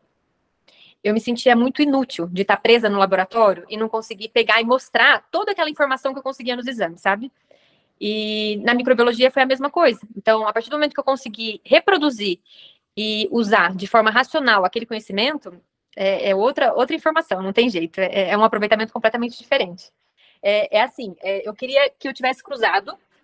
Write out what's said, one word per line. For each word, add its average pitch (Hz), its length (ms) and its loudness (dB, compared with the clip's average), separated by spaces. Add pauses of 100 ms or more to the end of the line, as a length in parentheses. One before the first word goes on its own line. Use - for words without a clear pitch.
(1040)
eu 214 100 0
me 220 60 2
sentia 240 360 2
muito 254 260 0
inútil 269 460 -2
de 180 180 -4
tá 202 100 4
presa 226 340 4
no 202 80 0
laboratório 190 720 2
e 214 60 -10
não 220 140 -4
conseguir 220 400 -10
pegar 226 320 2
e 226 40 -2
mostrar 247 640 0
toda 415 220 -4
aquela 330 180 -4
informação 269 440 -4
que 269 60 -10
eu 254 40 -16
conseguia 254 320 -8
nos 247 120 -10
exames, 190 340 -6
sabe? 208 280 -2 (680)
E 214 640 -4
na 240 100 2
microbiologia 247 560 2
foi 262 140 2
a - 20 6
mesma 262 240 -2
coisa. 285 300 2 (160)
Então, 220 320 2
a 214 60 -2
partir 226 160 -4
do 294 80 -4
momento 302 160 -2
que - 60 -6
eu 262 40 -8
consegui 226 600 -6
reproduzir 269 760 2 (560)
e 214 360 -4
usar 202 440 2
de 190 120 -8
forma 220 220 4
racional 240 540 2
aquele 226 220 -2
conhecimento, 196 760 -6 (340)
é, 196 340 -2
é 190 60 2
outra, 233 380 0
outra 262 220 0
informação, 311 460 0
não 190 100 -4
tem 240 180 4
jeito. 170 300 -6
É, 185 300 0
é 202 80 2
um 214 60 6
aproveitamento 220 500 0
completamente 233 440 -2
diferente. 190 540 -4 (500)
É, 208 360 0
é 208 40 6
assim, 240 380 -4
é, 196 280 -6
eu 214 60 -10
queria 269 360 0
que - 180 -12
eu 262 60 -8
tivesse 254 280 -4
cruzado 202 560 -4 (260)